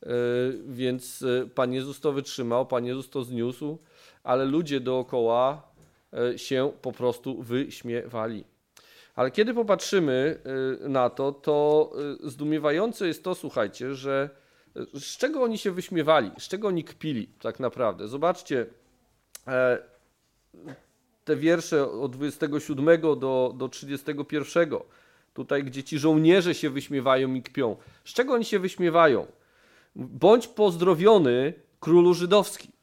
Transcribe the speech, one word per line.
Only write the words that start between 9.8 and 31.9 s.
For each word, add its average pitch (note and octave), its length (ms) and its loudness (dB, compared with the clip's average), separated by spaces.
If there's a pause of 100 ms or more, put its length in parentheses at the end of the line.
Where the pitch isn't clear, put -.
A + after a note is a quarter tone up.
e, C#3 60 -6
na B2+ 200 2
to, C3+ 220 -4
to, D3 600 2 (320)
e, C#3+ 60 -10
zdumiewające D3+ 760 -2
jest D#3 160 -6
to, F#3 120 -4
słuchajcie, B2+ 600 -4
że, C#3 340 -2 (460)
e, - 240 -12
z - 180 -12
czego C#4 260 -2
oni A3+ 140 -2
się G3+ 140 -4
wyśmiewali, D#3+ 680 2
z - 80 -14
czego G#3 200 -6
oni F3 160 -2
kpili C3+ 440 -8
tak - 320 -10
naprawdę. A2 480 -4
Zobaczcie, C#3+ 580 -2 (840)
e, B2+ 300 2 (1500)
te D3+ 100 0
wiersze D#3+ 560 2
od B2 200 -6
dwudziestego C#3+ 480 -4
siódmego D#3 560 4
do, C3 420 0
do B2+ 120 -6
trzydziestego C#3+ 560 -8
pierwszego. D3+ 600 0 (480)
Tutaj, C#3 300 -2
gdzie C3+ 200 -10
ci D3+ 160 -6
żołnierze D#3+ 560 6
się D3+ 140 -2
wyśmiewają C3 640 0
i B2+ 80 -4
kpią. A#2+ 340 -2 (300)
Z - 80 -18
czego B3+ 200 0
oni A#3 120 0
się G3+ 140 -2
wyśmiewają? E3 680 2 (680)
„Bądź D#3 520 4
pozdrowiony, E3+ 1080 4 (260)
królu F3 340 6